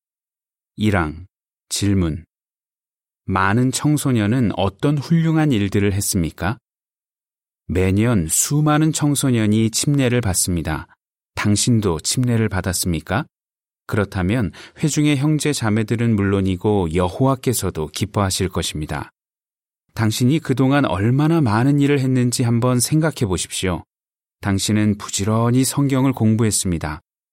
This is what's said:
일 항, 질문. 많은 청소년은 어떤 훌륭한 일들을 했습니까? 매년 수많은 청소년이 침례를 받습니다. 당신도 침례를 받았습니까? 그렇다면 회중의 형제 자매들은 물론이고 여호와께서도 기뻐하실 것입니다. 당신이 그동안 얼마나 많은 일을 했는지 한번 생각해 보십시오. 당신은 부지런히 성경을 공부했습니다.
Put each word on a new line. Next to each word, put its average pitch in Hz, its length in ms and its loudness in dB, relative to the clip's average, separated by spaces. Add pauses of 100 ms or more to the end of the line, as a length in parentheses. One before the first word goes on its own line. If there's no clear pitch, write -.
(760)
일 104 220 2
항, 82 300 -4 (420)
질문. 90 560 0 (1040)
많은 98 440 2
청소년은 123 840 0
어떤 143 440 -2
훌륭한 160 520 2
일들을 101 420 0
했습니까? 95 640 -2 (1080)
매년 95 640 0
수많은 151 640 0
청소년이 113 800 0
침례를 127 500 0
받습니다. 85 640 -2 (480)
당신도 104 680 0
침례를 117 480 0
받았습니까? 90 760 -4 (600)
그렇다면 95 640 -2 (260)
회중의 147 400 0
형제 147 360 0
자매들은 113 600 0
물론이고 98 800 0
여호와께서도 92 920 0
기뻐하실 98 640 -2
것입니다. 76 600 -6 (880)
당신이 123 420 0
그동안 139 480 2
얼마나 135 560 2
많은 127 380 2
일을 143 220 2
했는지 127 420 0
한번 120 360 2
생각해 151 460 0
보십시오. 90 580 -4 (580)
당신은 104 580 0
부지런히 117 640 0
성경을 135 500 0
공부했습니다. 101 840 0 (340)